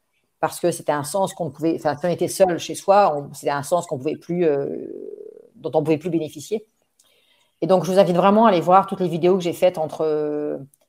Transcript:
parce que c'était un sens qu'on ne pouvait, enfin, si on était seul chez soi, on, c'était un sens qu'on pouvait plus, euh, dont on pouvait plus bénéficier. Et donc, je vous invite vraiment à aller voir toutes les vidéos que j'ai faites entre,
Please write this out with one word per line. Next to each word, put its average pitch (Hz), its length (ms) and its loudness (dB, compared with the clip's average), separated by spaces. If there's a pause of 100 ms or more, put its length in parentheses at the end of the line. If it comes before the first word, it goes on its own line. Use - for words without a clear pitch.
(400)
parce - 200 -6
que 175 120 0
c'était 160 220 -4
un 147 100 -4
sens 190 300 -4
qu'on 175 120 -6
ne 147 60 -8
pouvait, 160 240 -4
enfin, 143 220 -2
si 165 80 -6
on 175 40 0
était 170 200 -2
seul 180 280 2
chez 156 180 -10
soi, 196 400 4
on, 143 180 -10
c'était 147 180 -6
un 143 120 -4
sens 170 220 -2
qu'on 151 120 -8
pouvait 139 200 -4
plus, 175 280 -2
euh, 143 420 -2 (680)
dont 143 180 -10
on 156 100 2
pouvait 156 140 2
plus 175 120 -6
bénéficier. 160 560 -8 (960)
Et 165 60 -2
donc, 185 160 4
je 170 80 -4
vous 185 80 4
invite 180 160 6
vraiment 202 300 6
à 220 40 6
aller 175 120 4
voir 185 260 4
toutes 190 140 -6
les 180 80 0
vidéos 170 260 2
que 180 80 -2
j'ai 170 80 -2
faites 180 260 2
entre, 151 840 -4 (280)